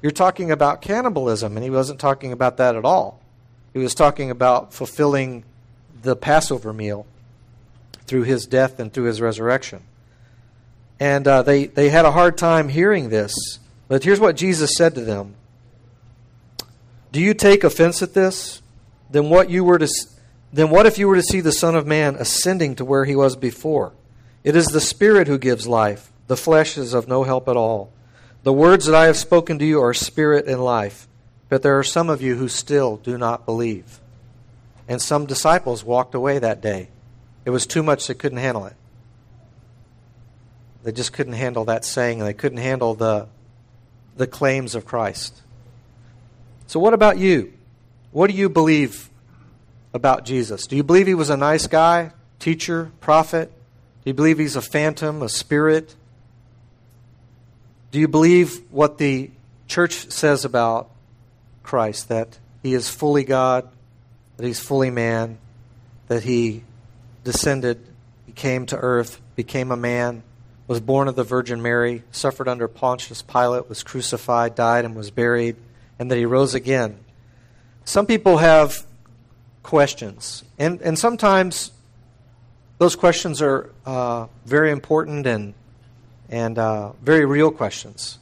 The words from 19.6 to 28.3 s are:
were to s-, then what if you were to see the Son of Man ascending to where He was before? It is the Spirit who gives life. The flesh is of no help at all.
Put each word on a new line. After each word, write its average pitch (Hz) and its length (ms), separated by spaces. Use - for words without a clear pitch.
were 175 160
to 156 60
s-, - 300
then 156 200
what 202 160
if 214 100
you 202 100
were 190 80
to 180 80
see 190 180
the 160 100
Son 165 240
of 151 100
Man 151 300
ascending 165 600
to 131 100
where 135 200
He 139 100
was 135 200
before? 123 580
It 151 120
is 165 120
the 151 140
Spirit 202 460
who 143 100
gives 123 300
life. 107 440
The 127 100
flesh 156 380
is 127 200
of 117 120
no 131 160
help 131 240
at 123 80
all. 110 360